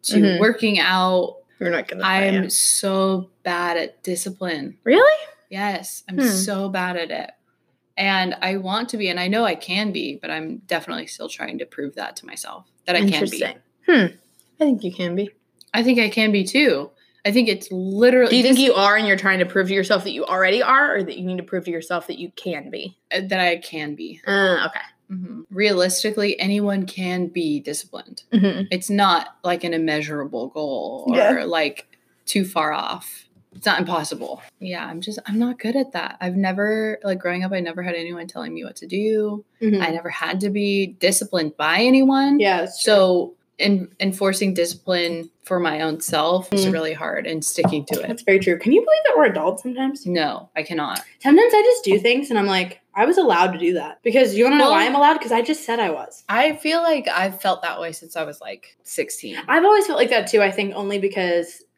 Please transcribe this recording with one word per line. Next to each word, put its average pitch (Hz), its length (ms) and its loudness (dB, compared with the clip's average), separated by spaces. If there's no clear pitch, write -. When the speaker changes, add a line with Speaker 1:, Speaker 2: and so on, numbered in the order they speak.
Speaker 1:
to - 140 -2
Speaker 2:
Mm-hmm. 190 240 4
Speaker 1:
working 214 380 2
out, 185 580 2
Speaker 2:
We're 180 100 -2
not 165 180 -2
gonna 185 160 -8
Speaker 1:
I 190 200 2
am 196 200 2
Speaker 2:
fight. 185 80 -4
Speaker 1:
so 190 760 0
bad 175 340 -2
at - 260 -8
discipline. 180 800 -8
Speaker 2:
Really? 494 340 6
Speaker 1:
Yes, 190 600 -8
I'm 185 80 -6
Speaker 2:
Hmm. 262 100 2
Speaker 1:
so 196 420 -2
bad 180 280 -4
at 165 140 -6
it. - 200 -10
And 190 440 0
I 190 160 -2
want 202 320 -6
to 233 80 -8
be, 196 120 -2
and 175 100 -4
I 180 80 -2
know 214 180 0
I 185 100 0
can 196 360 -6
be, 143 300 -8
but 160 100 -10
I'm 160 260 -10
definitely 165 400 -6
still - 220 -14
trying - 300 -10
to - 60 -8
prove - 300 -12
that - 220 -10
to - 80 -18
myself, - 400 -16
that 175 100 0
I 170 40 2
can 196 100 4
be. 175 60 2
Speaker 2:
Interesting. - 420 -2
Hmm. 262 200 6
I 311 60 4
think 240 180 2
you 180 100 -6
can 175 220 -4
be. 202 140 -2
Speaker 1:
I 226 100 0
think 240 160 4
I 214 100 2
can 220 220 2
be 196 140 2
too. 190 440 2
I 202 60 0
think 233 180 4
it's - 200 -4
literally 214 640 4
Speaker 2:
Do 240 60 4
you 247 60 6
think 262 120 6
Speaker 1:
just 269 100 4
Speaker 2:
you 254 80 6
are 202 220 4
and 220 100 0
you're 196 120 2
trying 190 220 0
to 180 60 4
prove 185 220 0
to 190 80 -2
yourself 190 300 0
that 196 60 -6
you 143 140 -6
already 190 380 2
are, 277 320 2
or 196 80 -2
that 170 140 -8
you 185 80 -10
need 185 120 -6
to 175 60 -8
prove 180 220 -6
to 180 60 -6
yourself 170 360 -6
that - 100 -10
you - 180 -12
can 147 360 -10
be? 180 260 -12
Speaker 1:
Uh, 190 140 -2
that 190 120 -2
I 175 180 0
can 151 360 -10
be. 147 320 -14
Speaker 2:
Uh, 190 440 2
okay. - 100 -10
Speaker 1:
Mm-hmm. 180 300 -10
Realistically, 202 880 0
anyone 196 480 0
can 180 400 -4
be 160 320 -4
disciplined. - 640 -12
Speaker 2:
Mm-hmm. 196 380 2
Speaker 1:
It's 185 180 -6
not, 196 540 0
like, 175 220 -2
an 170 80 -4
immeasurable 151 760 -4
goal 143 600 -8
or 240 80 2
Speaker 2:
Yeah. 220 280 4
Speaker 1:
like, 156 420 -4
too 196 200 0
far 156 280 -2
off. - 540 -10
It's - 120 -12
not 202 140 2
impossible. 160 600 -6
Yeah, 175 260 -10
I'm 165 160 -12
just, 214 260 -10
I'm 208 100 -2
not 247 220 -2
good 233 160 -4
at 262 160 -2
that. - 300 -8
I've 180 160 -4
never, 214 640 -2
like, 185 160 -2
growing 180 240 -2
up, 190 80 -4
I 190 80 -2
never 175 240 -6
had 180 120 -4
anyone 170 320 -8
telling 165 260 -12
me 165 100 -12
what - 140 -16
to - 100 -18
do. 208 560 -2
Speaker 2:
Mm-hmm. 208 200 4
Speaker 1:
I 170 80 0
never 170 200 -6
had 170 300 -4
to 202 100 -2
be 202 380 0
disciplined 185 580 0
by 160 240 0
anyone. 269 580 4
Speaker 2:
Yeah, 185 220 2
that's - 200 -6
true. 214 120 4
Speaker 1:
So 180 400 4
en-, 196 300 2
enforcing 190 540 0
discipline 170 760 -2
for 180 160 -2
my 156 220 0
own 160 180 -2
self 170 540 0
is 196 120 2
Speaker 2:
Mm. 190 60 2
Speaker 1:
really 160 220 -2
hard, 156 340 -6
and 160 160 -6
sticking 170 440 0
to - 140 -6
it. - 60 -8
Speaker 2:
That's 233 160 -8
very 190 160 4
true. 180 180 2
Can 226 140 0
you 381 80 8
believe 622 260 4
that 494 120 4
we're 302 80 6
adults 185 380 0
sometimes? 262 420 -6
Speaker 1:
No, 165 500 -2
I 156 80 -4
cannot. 151 380 -6
Speaker 2:
Sometimes 370 320 8
I 427 80 6
just 480 220 4
do 202 160 4
things 254 300 2
and 226 100 2
I'm 196 60 2
like, 185 340 -2
"I 208 100 2
was 349 120 4
allowed 190 340 4
to 180 80 -6
do 175 140 0
that." 156 280 -6
Because 233 340 4
you 233 100 6
wanna 277 120 4
know 269 80 6
Speaker 1:
Well, 285 80 6
Speaker 2:
why 320 120 4
I'm 262 100 0
allowed? 294 240 6
'Cause 226 140 -4
I 226 80 2
just 302 240 -4
said 233 140 -2
I 196 100 0
was. - 400 -10
Speaker 1:
I 285 260 2
feel 311 260 -2
like 311 280 0
I've 190 320 -2
felt 185 220 -2
that 165 180 -6
way 165 100 -8
since 165 240 -18
I 165 80 -4
was, 147 160 -12
like, - 440 -16
sixteen. - 520 -8
Speaker 2:
I've 330 160 4
always 403 220 6
felt 302 120 -2
like 254 120 4
that 220 160 2
too, 208 140 4
I 196 100 2
think, 196 220 -4
only 202 260 -4
because 180 640 -2